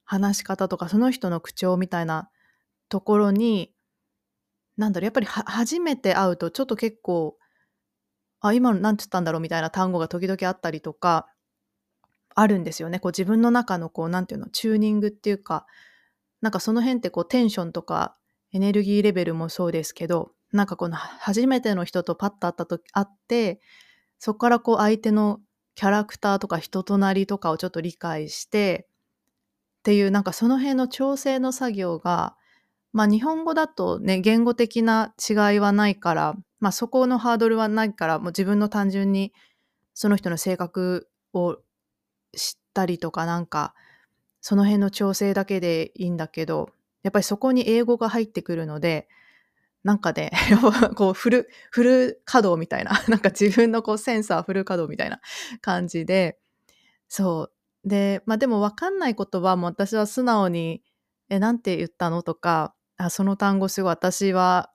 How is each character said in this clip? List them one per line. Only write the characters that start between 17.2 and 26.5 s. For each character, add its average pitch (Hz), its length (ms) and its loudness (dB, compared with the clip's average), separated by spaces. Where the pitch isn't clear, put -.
う、 170 60 -6
テ 247 140 2
ン 233 80 4
シ 208 100 -4
ョ 175 60 -4
ン 165 80 -10
と 170 80 -6
か - 340 -4
エ 190 60 -2
ネ 202 120 4
ル 208 120 2
ギ 208 160 2
ー 202 40 6
レ 208 80 6
ベ 175 140 0
ル 165 80 -2
も 165 160 -4
そ 180 180 -4
う 170 40 0
で 160 120 -2
す - 80 -10
け - 140 -10
ど、 170 260 -2
な 202 120 2
ん - 40 4
か 185 100 -10
こ 175 100 -4
の、 165 80 -6
は-、 - 240 -12
初 214 280 0
め 262 140 2
て 226 120 0
の 180 100 -2
人 175 200 -4
と 170 120 -4
パ 202 120 -4
ッ - 20 0
と 175 80 -2
会 175 40 0
っ - 40 -18
た 170 100 -6
時、 175 260 -8
会 202 140 0
っ - 120 -18
て、 226 320 0
そ 214 140 -4
こ 214 60 -8
か 240 100 2
ら 240 100 4
こ 233 160 2
う、 - 20 2
相 214 220 2
手 220 120 0
の 208 280 2
キ 214 100 -4
ャ 196 40 4
ラ 208 160 2
ク - 140 -18
タ 202 160 2
ー - 20 -2
と 196 100 -4
か 170 100 -2